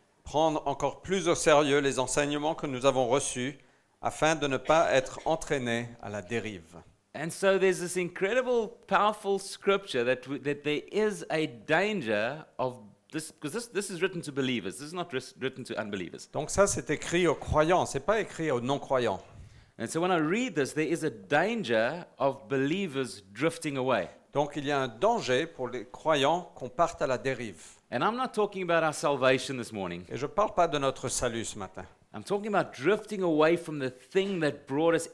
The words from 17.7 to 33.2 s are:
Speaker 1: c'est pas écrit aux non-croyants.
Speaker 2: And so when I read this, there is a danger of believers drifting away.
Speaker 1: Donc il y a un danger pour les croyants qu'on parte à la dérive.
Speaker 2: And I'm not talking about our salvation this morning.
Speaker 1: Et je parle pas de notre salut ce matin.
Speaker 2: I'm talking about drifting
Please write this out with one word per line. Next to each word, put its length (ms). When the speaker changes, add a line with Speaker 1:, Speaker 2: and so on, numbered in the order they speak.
Speaker 1:
c'est 160
pas 200
écrit 300
aux 120
non-croyants. 580
Speaker 2:
And 80
so 140
when 100
I 60
read 380
this, 180
there 160
is 160
a 60
danger 960
of 300
believers 720
drifting 420
away. 320
Speaker 1:
Donc 240
il 80
y 60
a 100
un 80
danger 580
pour 220
les 160
croyants 680
qu'on 160
parte 320
à 40
la 120
dérive. 440
Speaker 2:
And 120
I'm 140
not 160
talking 300
about 200
our 120
salvation 640
this 140
morning. 360
Speaker 1:
Et 80
je 100
parle 280
pas 120
de 120
notre 320
salut 340
ce 140
matin. 260
Speaker 2:
I'm 80
talking 320
about 200
drifting 480